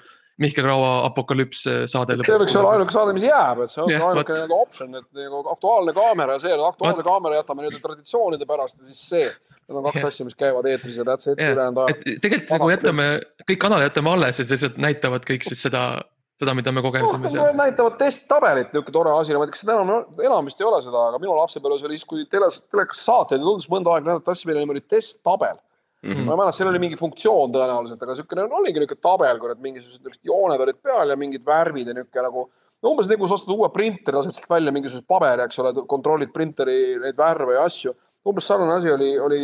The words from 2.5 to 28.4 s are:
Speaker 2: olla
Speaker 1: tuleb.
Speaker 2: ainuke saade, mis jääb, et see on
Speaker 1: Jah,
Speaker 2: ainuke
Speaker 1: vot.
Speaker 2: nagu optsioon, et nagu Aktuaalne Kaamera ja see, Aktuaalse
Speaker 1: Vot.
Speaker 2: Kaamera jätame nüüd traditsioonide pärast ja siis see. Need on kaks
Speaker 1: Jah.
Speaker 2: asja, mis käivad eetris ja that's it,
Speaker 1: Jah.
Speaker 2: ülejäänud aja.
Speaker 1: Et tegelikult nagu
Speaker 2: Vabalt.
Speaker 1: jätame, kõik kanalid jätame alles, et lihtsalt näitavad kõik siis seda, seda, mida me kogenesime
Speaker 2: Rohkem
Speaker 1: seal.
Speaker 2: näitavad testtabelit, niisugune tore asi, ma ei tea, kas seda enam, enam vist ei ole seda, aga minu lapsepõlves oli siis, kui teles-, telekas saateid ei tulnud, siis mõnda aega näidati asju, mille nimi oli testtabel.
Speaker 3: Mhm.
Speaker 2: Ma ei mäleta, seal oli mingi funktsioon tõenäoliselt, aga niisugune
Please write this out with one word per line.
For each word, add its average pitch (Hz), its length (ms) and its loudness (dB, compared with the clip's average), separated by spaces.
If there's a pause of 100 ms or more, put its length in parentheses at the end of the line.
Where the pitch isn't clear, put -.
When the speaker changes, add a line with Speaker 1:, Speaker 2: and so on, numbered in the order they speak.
Speaker 2:
olla 202 80 4
Speaker 1:
tuleb. 208 100 4
Speaker 2:
ainuke 185 180 0
saade, 208 220 2
mis 190 80 -2
jääb, 147 400 2
et - 80 -8
see 151 100 -8
on 175 120 0
Speaker 1:
Jah, 160 160 0
Speaker 2:
ainuke 156 260 0
Speaker 1:
vot. 160 80 -2
Speaker 2:
nagu 170 160 0
optsioon, 131 400 -6
et 139 220 -14
nagu 139 180 -8 (140)
Aktuaalne 185 420 0
Kaamera 170 400 2
ja 139 80 -6
see, 180 80 0 (160)
Aktuaalse 170 320 0
Speaker 1:
Vot. 160 80 -2
Speaker 2:
Kaamera 170 320 0
jätame 143 240 -6
nüüd 147 160 -8
traditsioonide 156 720 -4
pärast 135 240 -4
ja 131 160 -20
siis - 160 -20
see. 165 180 2 (440)
Need 139 100 -6
on 143 80 -2
kaks 147 140 -2
Speaker 1:
Jah. 143 100 -2
Speaker 2:
asja, 127 160 -10
mis - 80 -16
käivad 131 320 0
eetris 120 320 -4
ja 117 80 -4
that's 135 240 0
it, 143 80 -4
Speaker 1:
Jah. 143 160 2
Speaker 2:
ülejäänud 127 300 0
aja. 151 100 0
Speaker 1:
Et - 320 -8
tegelikult - 300 -2
nagu 165 100 4
Speaker 2:
Vabalt. 185 80 4
Speaker 1:
jätame, 147 340 2 (380)
kõik 190 160 0
kanalid 180 240 4
jätame 156 260 2
alles, 135 300 2
et 123 80 -4
lihtsalt 131 300 -2
näitavad 139 460 0
kõik 131 180 -4
siis 127 160 -6
seda, 131 220 -2 (560)
seda, 135 160 0
mida 127 160 -2
me 131 100 0
kogenesime 131 380 0
Speaker 2:
Rohkem - 160 -4
Speaker 1:
seal. 294 180 4
Speaker 2:
näitavad 254 460 2
testtabelit, 254 720 2
niisugune 143 240 -4
tore 165 160 2
asi, 156 240 0
ma 147 80 0
ei 147 60 -4
tea, - 40 -14
kas - 60 -14
seda 214 160 0
enam, 196 480 -2
enam 196 240 2
vist - 140 -8
ei 214 40 2
ole 214 140 4
seda, 120 300 0
aga 127 100 -4
minu 185 160 -2
lapsepõlves 143 480 0
oli 151 140 -8
siis, - 100 -16
kui 156 240 -8
teles-, 196 300 2 (100)
telekas 196 320 -2
saateid 214 340 2
ei 143 60 -6
tulnud, 196 160 2
siis - 140 -14
mõnda 170 180 2
aega 156 160 0
näidati 170 240 -2
asju, 175 160 -10
mille 151 160 0
nimi 147 140 -4
oli - 100 -10
testtabel. 135 680 -2 (420)
Speaker 3:
Mhm. 127 240 -6
Speaker 2:
Ma 143 80 -2
ei 165 80 0
mäleta, 185 160 2
seal 190 160 -2
oli 180 80 0
mingi 165 160 -4
funktsioon 160 560 0
tõenäoliselt, 120 480 -2
aga 127 160 -8
niisugune 170 300 -4 (100)